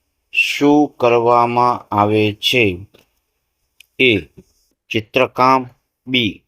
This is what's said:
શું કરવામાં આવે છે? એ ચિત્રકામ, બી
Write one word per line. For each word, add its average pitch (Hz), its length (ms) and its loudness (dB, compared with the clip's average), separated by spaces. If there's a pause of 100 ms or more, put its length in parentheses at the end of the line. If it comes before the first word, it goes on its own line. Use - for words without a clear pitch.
(340)
શું 143 640 0
કરવામાં 120 960 0
આવે 104 380 0
છે? 101 540 -2 (1120)
એ 120 200 2 (680)
ચિત્રકામ, 127 800 -2 (380)
બી 123 400 -4